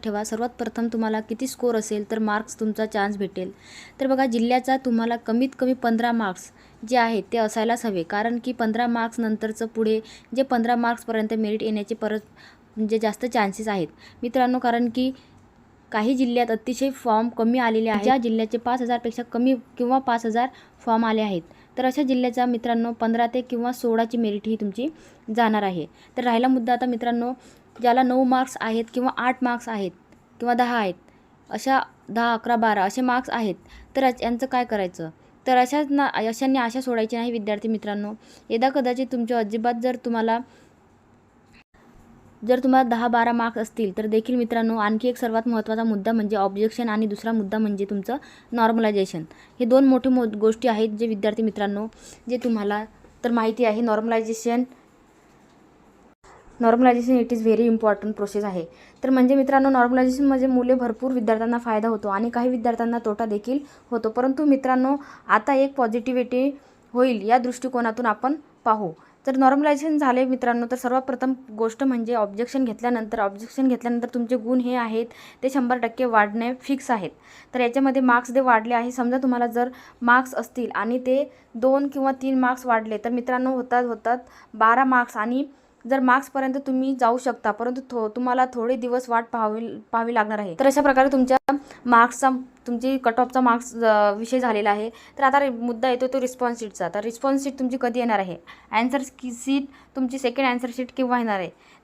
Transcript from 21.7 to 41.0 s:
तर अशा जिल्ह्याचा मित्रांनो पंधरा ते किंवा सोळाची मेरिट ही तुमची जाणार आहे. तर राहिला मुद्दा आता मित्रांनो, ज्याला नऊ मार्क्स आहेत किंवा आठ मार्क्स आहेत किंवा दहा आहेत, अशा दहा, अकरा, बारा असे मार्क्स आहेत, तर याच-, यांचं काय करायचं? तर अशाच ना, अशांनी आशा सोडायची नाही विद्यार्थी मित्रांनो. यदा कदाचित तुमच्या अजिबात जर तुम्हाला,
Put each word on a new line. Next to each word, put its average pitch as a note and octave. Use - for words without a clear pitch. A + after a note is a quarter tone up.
तर B3+
अशा B3+
जिल्ह्याचा B3+
मित्रांनो A#3
पंधरा A#3
ते B3+
किंवा A#3+
सोळाची A3+
मेरिट G#3
ही A3
तुमची G#3+
जाणार A3
आहे. F3+
तर A#3+
राहिला A#3+
मुद्दा B3
आता B3
मित्रांनो, A#3+
ज्याला A#3+
नऊ B3+
मार्क्स B3+
आहेत A3+
किंवा B3
आठ B3
मार्क्स A#3+
आहेत G3+
किंवा A#3+
दहा A#3+
आहेत, G3
अशा C4
दहा, A#3
अकरा, A#3
बारा G#3+
असे G#3
मार्क्स B3+
आहेत, G#3+
तर C4
याच-, B3+
यांचं A#3+
काय B3+
करायचं? F#3
तर B3+
अशाच C#4
ना, C#4
अशांनी C4
आशा A#3
सोडायची A#3
नाही A#3+
विद्यार्थी G#3+
मित्रांनो. G#3
यदा A#3
कदाचित B3+
तुमच्या A#3+
अजिबात A3+
जर B3+
तुम्हाला, A3+